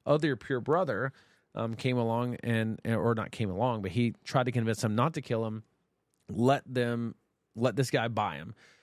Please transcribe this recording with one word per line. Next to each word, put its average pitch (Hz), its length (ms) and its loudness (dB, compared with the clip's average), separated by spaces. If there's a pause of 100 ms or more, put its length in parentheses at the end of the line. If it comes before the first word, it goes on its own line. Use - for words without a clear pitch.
other 151 320 4
pure 123 240 -4
brother, 135 520 0 (420)
um, 113 200 -4
came 127 240 0
along 120 440 0
and, 113 420 0
or 113 300 2
not 107 160 -6
came 107 200 -2
along, 110 320 0
but 90 100 -4
he 117 220 2 (100)
tried 127 220 2
to 120 60 -4
convince 113 280 0
them 107 160 0
not 147 180 2
to 139 80 -6
kill 113 240 -2
him, 110 160 -8 (640)
let 123 380 4
them, 120 480 -2 (400)
let 113 220 2
this 131 140 2
guy 120 180 2
buy 104 260 -2
him. 80 200 -10 (280)